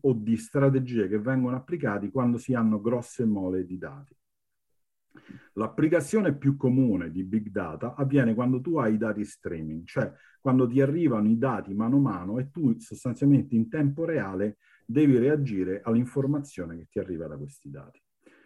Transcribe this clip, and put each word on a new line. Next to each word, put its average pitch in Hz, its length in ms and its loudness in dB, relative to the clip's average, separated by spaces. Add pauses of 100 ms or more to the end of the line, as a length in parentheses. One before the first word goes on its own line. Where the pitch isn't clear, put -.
o 135 100 4
di 110 240 0
strategie 127 720 0
che 104 120 -2
vengono 127 360 -2
applicati 104 540 -4
quando 120 260 0
si 123 160 -4
hanno 110 280 2
grosse 117 440 -2
mole 92 400 -2
di 90 140 -10
dati. 71 360 -14 (1400)
L'applicazione 156 840 0
più 139 200 2
comune 120 540 2
di 92 120 -6
Big 104 260 -2
Data 95 460 -6
avviene 135 400 2
quando 123 260 0
tu 160 180 -2
hai 110 160 2
i 107 40 0
dati 107 260 -2
streaming, 80 640 -10
cioè - 260 -4 (280)
quando 131 260 4
ti 127 140 2
arrivano 135 480 2
i 117 100 4
dati 110 340 -2
mano 113 260 2
a - 20 6
mano 101 400 -2
e 139 100 -6
tu 131 300 0
sostanzialmente 127 720 2
in 113 140 2
tempo 151 360 0
reale 104 520 -2 (280)
devi 135 320 4
reagire 113 680 0
all'informazione 123 920 -2
che 82 140 -16
ti - 80 -6
arriva 82 300 -8
da 76 80 -12
questi 71 340 -16
dati. - 320 -20 (440)